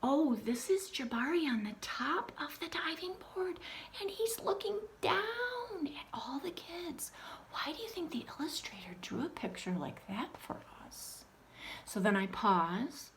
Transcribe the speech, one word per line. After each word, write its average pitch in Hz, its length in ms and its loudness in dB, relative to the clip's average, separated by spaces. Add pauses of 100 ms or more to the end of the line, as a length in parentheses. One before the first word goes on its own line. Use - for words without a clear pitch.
Oh, 269 440 6
this 240 260 0
is 381 200 4
Jabari 269 580 2
on 220 160 2
the 208 160 -2
top 320 500 0 (100)
of 294 200 -4
the 339 80 -4
diving 339 460 -2 (200)
board, 370 240 0 (420)
and 403 80 -2
he's - 300 0
looking - 380 0 (240)
down - 180 4 (640)
at 285 320 -4
all 262 240 -4
the 339 140 -4
kids. 339 580 -6 (400)
Why - 220 -2
do 466 100 -6
you 440 60 -6
think 339 240 -4
the 233 120 -2 (140)
illustrator 190 640 -4
drew 214 240 -2
a - 20 0
picture - 480 -2
like 147 300 -2
that 202 220 -2 (100)
for - 180 -6 (300)
us? - 380 -12 (600)
So - 140 -4
then 202 160 8
I 196 140 4
pause 190 880 4